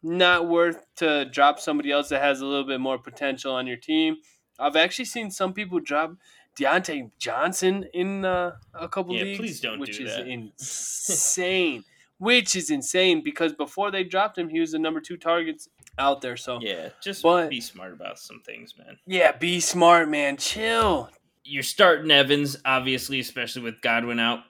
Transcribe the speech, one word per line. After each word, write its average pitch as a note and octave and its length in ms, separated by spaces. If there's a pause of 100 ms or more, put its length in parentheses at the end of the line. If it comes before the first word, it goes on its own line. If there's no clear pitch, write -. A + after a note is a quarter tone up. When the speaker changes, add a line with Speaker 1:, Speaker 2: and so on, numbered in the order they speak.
Speaker 1:
Not F3 440
worth E3+ 360 (140)
to D3 280
drop C#3+ 340
somebody D3 320
else C#3+ 180
that C#3 120
has C#3 200
a C3+ 40
little C#3 200
bit C3+ 140
more C3 200
potential C3+ 560
on B2+ 100
your B2 120
team. D#3 400 (420)
I've C#3+ 160
actually F3 300
seen A3 260
some F#3+ 220
people F#3 260
drop D#3 320 (480)
Deontay C#3+ 580
Johnson F#3 760
in, F#3+ 320
uh, F3+ 260 (220)
a E3 160
couple F3+ 260
Speaker 2:
Yeah, - 80
Speaker 1:
leagues, G3 160
Speaker 2:
please G3 220
don't A2 180
Speaker 1:
which G#2 180
Speaker 2:
do A#2+ 80
Speaker 1:
is G#2+ 100
Speaker 2:
that. - 120
<laughs> A#2+ 800
Speaker 1:
insane. F3+ 760 (340)
Which A#3 380
is F3 140
insane D#3+ 540
because D3+ 300
before F#3+ 380
they F#3+ 120
dropped F#3+ 340
him, E3+ 120
he D#3+ 100
was D#3+ 140
the D#3+ 60
number D#3+ 200
two F3 160
targets E3 540 (280)
out C#3 240
there. B2 140
So A#2+ 260
Speaker 2:
Yeah, F#2 280 (120)
just G3 220
Speaker 1:
but E3+ 260
Speaker 2:
be C3 120
smart F#2 320
about - 260
some - 260
things, - 320
man. - 200 (100)
Speaker 1:
Yeah, F3+ 240
be F3 300
smart, E3+ 480
man. C#3+ 260
Chill. G#3+ 760 (360)
Speaker 2:
You're C#3+ 180
starting D#3 480
Evans, C#3 540
obviously, C3 560
especially B2 400
with A2+ 200
Godwin A#2 380
out. A#2 200 (100)